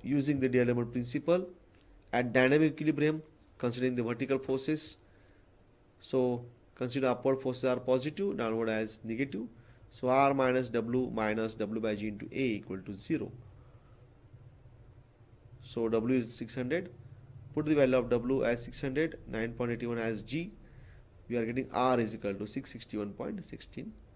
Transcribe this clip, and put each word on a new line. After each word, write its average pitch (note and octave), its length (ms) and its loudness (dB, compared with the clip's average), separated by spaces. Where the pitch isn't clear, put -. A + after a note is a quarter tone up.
using C#3 380 2
the B2+ 80 4
D'Alembert A#2+ 440 4
principle D3 540 0
at B2 200 2
dynamic C#3+ 400 6
equilibrium, D3+ 480 0
considering B2 360 0
the A#2+ 80 0
vertical A#2+ 360 0
forces, C3+ 580 -2
so B2 440 0
consider B2+ 340 0
upward C3 320 2
forces B2+ 260 -2
are B2+ 140 2
positive, D3+ 580 0
downward A2+ 320 0
as A2 340 -4
negative. C3+ 380 -4
So - 180 -4
R C#3 240 6
minus B2+ 380 2
W A#2+ 420 0
minus A2 420 0
W A2 280 -4
by G#2+ 120 0
G G#2 140 -4
into G2+ 240 -8
A C3+ 120 -2
equal F#2+ 220 -8
to G2 160 -10
zero. C3+ 360 -4
So A2+ 260 -2
W A2+ 280 2
is A#2 160 0
six - 220 -8
hundred. C3 380 -2
Put D3+ 120 0
the D3+ 80 4
value C3 220 6
of A#2+ 140 2
W B2 340 2
as A#2 180 2
six - 180 -8
hundred, D3 460 -2
nine A#2 260 -4
point A#2+ 200 -2
eighty-one A#2 260 -4
as A2+ 240 -2
G. E3 300 -6
We A#2+ 100 -2
are A2+ 60 0
getting B2 280 -2
R B2+ 260 4
is A2 160 2
equal G2+ 200 -4
to G#2 120 -6
six C3+ 240 -8
sixty-one G#2 440 -6
point F3+ 300 -8
sixteen - 480 -12